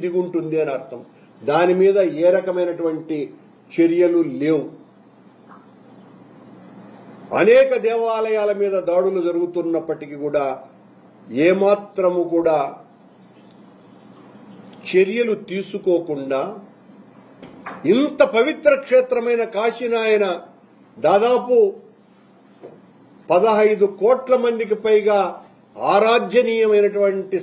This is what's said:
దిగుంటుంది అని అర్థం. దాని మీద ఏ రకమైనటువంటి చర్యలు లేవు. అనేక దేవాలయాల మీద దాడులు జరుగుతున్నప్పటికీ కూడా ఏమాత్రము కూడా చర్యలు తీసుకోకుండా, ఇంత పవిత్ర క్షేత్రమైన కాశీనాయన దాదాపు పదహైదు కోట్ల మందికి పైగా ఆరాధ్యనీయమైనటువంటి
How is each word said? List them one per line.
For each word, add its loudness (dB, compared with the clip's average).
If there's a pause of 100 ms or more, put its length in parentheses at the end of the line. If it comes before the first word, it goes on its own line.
దిగుంటుంది -4
అని -4
అర్థం. -14 (400)
దాని 2
మీద 4 (240)
ఏ 4 (100)
రకమైనటువంటి -4 (540)
చర్యలు 2 (200)
లేవు. 0 (2750)
అనేక 6 (160)
దేవాలయాల -2 (120)
మీద -2 (140)
దాడులు 0
జరుగుతున్నప్పటికీ -4
కూడా -2 (1040)
ఏమాత్రము 0 (120)
కూడా 2 (2250)
చర్యలు 0 (160)
తీసుకోకుండా, -4 (1500)
ఇంత 0 (160)
పవిత్ర 2 (120)
క్షేత్రమైన 0 (120)
కాశీనాయన 0 (680)
దాదాపు 2 (1700)
పదహైదు 2 (140)
కోట్ల 2 (100)
మందికి -2
పైగా 2 (720)
ఆరాధ్యనీయమైనటువంటి 2